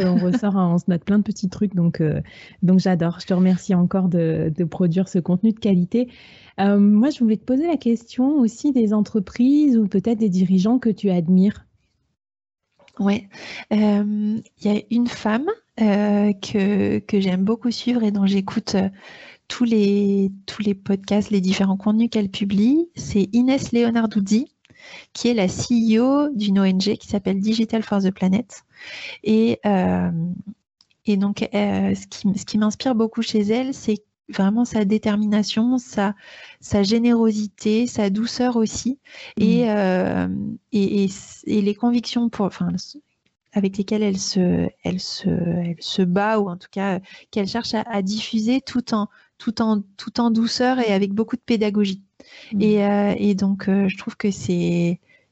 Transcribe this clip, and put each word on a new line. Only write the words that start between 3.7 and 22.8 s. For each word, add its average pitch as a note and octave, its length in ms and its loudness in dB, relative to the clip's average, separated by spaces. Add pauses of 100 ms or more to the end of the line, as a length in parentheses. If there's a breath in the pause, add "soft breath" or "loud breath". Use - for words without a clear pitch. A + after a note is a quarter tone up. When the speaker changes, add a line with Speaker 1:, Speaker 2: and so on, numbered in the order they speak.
Speaker 1:
encore F3+ 340 2
de, D#3+ 480 0
de F3+ 80 0
produire F3+ 440 0
ce G3 100 0
contenu F3+ 340 0
de G#3+ 60 -6
qualité. G3+ 500 0 (520 loud breath)
Euh, G3+ 180 2
moi, G#3 320 6
je D4 80 -6
voulais A3 180 2
te - 80 -8
poser C4 220 0
la E4+ 100 0
question B3+ 600 0
aussi B3+ 340 0
des A3 220 2
entreprises B3 840 2
ou A3 100 4
peut-être G#3 320 0
des G#3+ 120 2
dirigeants F#3 480 4
que A#3+ 100 0
tu G3+ 220 0
admires. F#3 560 2 (1300)
Speaker 2:
Ouais. G3+ 300 0 (440 loud breath)
Euh, G#3 640 0 (220)
il G#3 120 0
y - 20 2
a G#3 60 -2 (100)
une A#3+ 180 2
femme, A#3+ 420 -2 (300)
euh, G#3 520 2
que, G3+ 680 -2
que G3+ 200 -2
j'aime F#3+ 240 0
beaucoup A#3 260 -2
suivre A#3+ 320 -2
et G#3 100 0
dont G3+ 120 0
j'écoute, G3 520 -2
euh, F#3+ 120 0 (600 loud breath)
tous - 160 -2
les, G3+ 680 2 (140)
tous - 160 -10
les G3+ 120 0
podcasts, G3+ 560 -2
les G3+ 120 0
différents F#3+ 340 0
contenus G#3+ 340 0
qu'elle G#3 200 -2
publie. A3 640 0